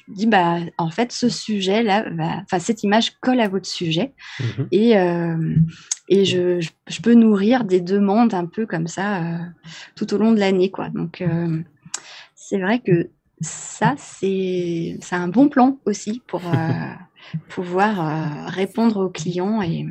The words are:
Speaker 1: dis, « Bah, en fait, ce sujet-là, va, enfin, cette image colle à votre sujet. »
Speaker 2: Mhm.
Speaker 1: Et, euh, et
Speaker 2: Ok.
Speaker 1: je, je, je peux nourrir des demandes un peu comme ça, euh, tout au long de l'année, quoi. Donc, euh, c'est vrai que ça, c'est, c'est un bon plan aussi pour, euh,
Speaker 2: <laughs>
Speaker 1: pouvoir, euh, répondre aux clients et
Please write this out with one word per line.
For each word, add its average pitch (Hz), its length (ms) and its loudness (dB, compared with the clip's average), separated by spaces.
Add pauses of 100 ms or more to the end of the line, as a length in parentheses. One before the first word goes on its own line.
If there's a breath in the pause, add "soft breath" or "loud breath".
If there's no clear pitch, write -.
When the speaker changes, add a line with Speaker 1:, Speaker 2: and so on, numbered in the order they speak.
Speaker 1:
dis, « 202 200 -4
Bah, 175 300 4 (200)
en 165 120 -2
fait, 240 200 -2
ce - 180 -2
sujet-là, 208 840 0
va, 165 320 -4
enfin, 185 160 -2
cette 214 240 -2
image 214 360 2
colle 254 200 2
à 214 80 2
votre 185 180 -4
sujet. » 175 460 -2 (280 loud breath)
Speaker 2:
Mhm. 117 300 -4
Speaker 1:
Et, 220 280 4
euh, 170 380 0 (720 loud breath)
et 196 120 4
Speaker 2:
Ok. 196 60 4
Speaker 1:
je, 180 340 0
je, 160 100 -6 (180)
je 165 120 -12
peux 226 140 4
nourrir 220 500 6
des 185 160 2
demandes 202 540 2
un 175 120 -2
peu 220 200 -6
comme 165 220 -4
ça, 190 340 -4
euh, 170 160 -6 (580 loud breath)
tout 208 180 -6
au 196 40 0
long 226 140 4
de 220 80 6
l'année, 190 300 2
quoi. 160 200 -8
Donc, 165 300 -6
euh, 165 400 -2 (720 loud breath)
c'est - 240 -6
vrai 208 220 0
que 175 300 2 (300)
ça, - 580 -2
c'est, 180 1040 -4
c'est - 160 -8
un 175 120 -2
bon 240 200 4
plan 269 380 4
aussi 214 400 -4
pour, 175 200 -6
euh, 165 260 0 (640 loud breath)
Speaker 2:
<laughs> - 100 -12
Speaker 1:
pouvoir, 190 520 0
euh, 156 500 -4
répondre 196 540 0
aux 180 60 -2
clients 180 520 -4
et 160 280 -4